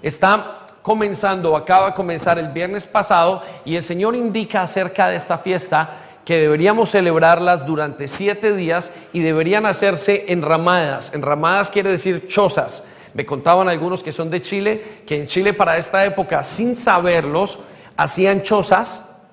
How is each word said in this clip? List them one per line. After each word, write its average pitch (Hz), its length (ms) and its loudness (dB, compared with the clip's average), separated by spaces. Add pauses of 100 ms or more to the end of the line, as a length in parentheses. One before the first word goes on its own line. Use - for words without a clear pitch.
está 196 580 0 (220)
comenzando, 190 720 0
acaba 185 320 4
de 190 60 -2
comenzar 170 460 -2
el 156 100 -6
viernes 180 380 -6
pasado, 190 560 2 (220)
y 160 100 -4
el 170 80 -4
Señor 202 320 -2
indica 220 460 -2
acerca 180 480 0
de 180 60 -2
esta 170 220 -4
fiesta 165 600 -2 (280)
que 165 140 2
deberíamos 170 520 4
celebrarlas 170 720 4
durante 147 420 -4
siete 202 480 -2
días 175 360 -2 (220)
y 170 80 -2
deberían 160 440 2
hacerse 202 600 0
en 175 140 -2
ramadas. 160 720 0
En 147 80 -6
ramadas 165 480 0
quiere 196 200 0
decir 180 380 -2
chozas. 160 560 0 (300)
Me 143 120 -6
contaban 175 440 2
algunos 175 340 -4
que 156 80 -10
son 160 180 -6
de 175 100 -4
Chile, 208 680 -6
que 151 120 -4
en 147 80 -6
Chile 190 280 0
para 175 240 2
esta 190 280 0
época, 175 380 -2
sin 233 320 -2
saberlos, 175 840 0 (380)
hacían 185 440 2
chozas 202 720 0 (180)